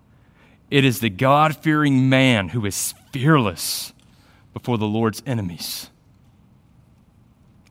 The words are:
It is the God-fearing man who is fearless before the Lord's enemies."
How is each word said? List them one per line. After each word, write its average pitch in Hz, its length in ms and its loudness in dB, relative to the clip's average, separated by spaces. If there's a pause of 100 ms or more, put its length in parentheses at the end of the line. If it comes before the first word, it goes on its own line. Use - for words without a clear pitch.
(720)
It 139 140 2
is 123 160 0
the 113 100 0
God-fearing 143 1000 2
man 131 400 2
who 110 180 -4
is - 280 -6 (180)
fearless 127 800 0 (600)
before 120 260 -4
the 107 80 -2
Lord's 110 400 -2
enemies." 98 640 -8 (1800)